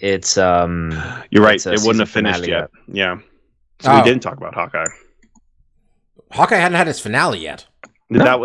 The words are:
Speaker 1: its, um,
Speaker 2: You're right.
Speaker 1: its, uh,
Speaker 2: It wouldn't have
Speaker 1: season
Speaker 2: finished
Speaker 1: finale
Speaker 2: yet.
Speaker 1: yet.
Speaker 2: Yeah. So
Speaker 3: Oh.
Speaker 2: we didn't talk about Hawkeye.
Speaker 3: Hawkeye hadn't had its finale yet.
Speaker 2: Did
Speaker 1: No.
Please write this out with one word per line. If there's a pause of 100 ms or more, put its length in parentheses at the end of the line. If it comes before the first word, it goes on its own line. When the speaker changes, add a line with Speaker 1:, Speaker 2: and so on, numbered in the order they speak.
Speaker 1:
its,
um, (380)
Speaker 2:
You're
right.
Speaker 1:
its,
uh,
Speaker 2:
It
wouldn't
have
Speaker 1:
season
Speaker 2:
finished
Speaker 1:
finale
Speaker 2:
yet. (180)
Speaker 1:
yet. (220)
Speaker 2:
Yeah. (600)
So
Speaker 3:
Oh.
Speaker 2:
we
didn't
talk
about
Hawkeye. (1400)
Speaker 3:
Hawkeye
hadn't
had
its
finale
yet. (460)
Speaker 2:
Did
Speaker 1:
No. (200)